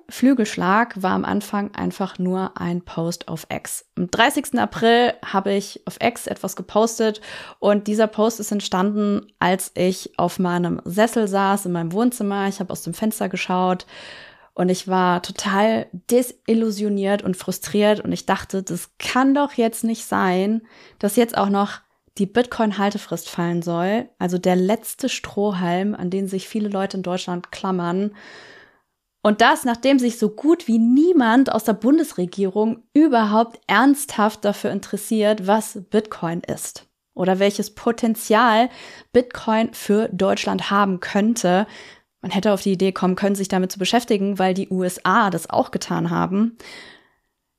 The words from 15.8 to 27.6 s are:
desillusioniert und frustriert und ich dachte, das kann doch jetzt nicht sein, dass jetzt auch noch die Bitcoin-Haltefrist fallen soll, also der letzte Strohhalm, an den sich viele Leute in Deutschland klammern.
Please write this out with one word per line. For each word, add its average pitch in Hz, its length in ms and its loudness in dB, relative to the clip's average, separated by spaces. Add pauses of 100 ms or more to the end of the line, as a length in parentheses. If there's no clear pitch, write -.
desillusioniert 208 1120 0
und 185 140 -2
frustriert 208 640 0
und 175 120 -4
ich 175 120 -6
dachte, 190 380 -2
das 175 360 -8
kann 269 360 2
doch 285 200 0
jetzt 226 280 0
nicht 226 240 -4
sein, 196 560 0 (380)
dass 202 160 -2
jetzt 233 200 2
auch 202 120 2
noch 202 320 0 (380)
die 202 80 0
Bitcoin-Haltefrist 208 1000 -2
fallen 170 340 -2
soll, 175 460 -2 (120)
also 180 180 0
der 180 160 2
letzte 202 540 -2
Strohhalm, 190 880 -2
an 180 140 -6
den 196 180 -2
sich 190 200 -6
viele 208 200 -4
Leute 196 280 -4
in 190 60 -6
Deutschland 180 480 -6
klammern. 190 640 -2 (1080)